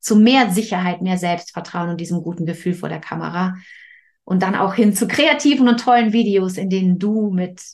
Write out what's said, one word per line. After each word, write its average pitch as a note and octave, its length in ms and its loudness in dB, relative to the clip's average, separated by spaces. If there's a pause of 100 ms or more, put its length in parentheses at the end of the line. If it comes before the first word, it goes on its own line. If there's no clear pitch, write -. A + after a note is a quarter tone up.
zu - 160 2
mehr A#3 340 6
Sicherheit, F3+ 520 -2
mehr F#3 160 -2
Selbstvertrauen F3 720 -6
und D#3+ 100 -6
diesem E3+ 200 -4
guten E3+ 260 -8
Gefühl F3 280 -4
vor E3 140 -8
der D#3+ 100 -8
Kamera E3 560 -6 (680)
und F#3 180 0
dann F#3+ 140 -2
auch F#3+ 180 -2
hin G#3 180 4
zu G#3+ 140 -2
kreativen C#4+ 640 2
und A#3 100 4
tollen A#3+ 340 4
Videos, G3 440 0
in G3 120 -6
denen F#3 300 2
du G#3 320 -2
mit F3+ 320 -4 (120)